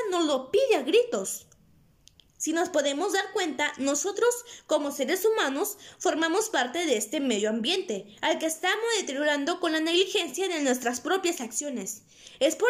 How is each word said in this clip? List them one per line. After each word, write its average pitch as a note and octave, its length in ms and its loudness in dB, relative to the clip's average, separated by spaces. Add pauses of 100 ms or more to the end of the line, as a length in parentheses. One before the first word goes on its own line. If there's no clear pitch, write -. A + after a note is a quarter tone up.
(100)
no F4 120 2
lo C4+ 280 0
pide A4+ 260 4
a C#4 80 0
gritos. C4 600 2 (960)
Si D#4 120 -2
nos F4 160 2
podemos D4 460 0
dar G4 180 -2
cuenta, D4+ 460 -2
nosotros F#4 540 0 (360)
como D4 240 0
seres C#4+ 320 -2
humanos F#4 520 0 (220)
formamos E4 520 0
parte C#4+ 360 -2
de B3 100 2
este C#4+ 220 -4
medio G#3+ 320 0
ambiente, A#3 680 -2
al E4 180 0
que D#4 80 -4
estamos F#4+ 380 -2 (120)
deteriorando D4 640 0
con E4 140 0
la D#4+ 80 0
negligencia F4 640 0
de F4+ 140 -2
nuestras B3 400 0
propias E4+ 400 0
acciones. A#3 640 -6 (360)
Es D#4+ 160 2
por A4+ 160 2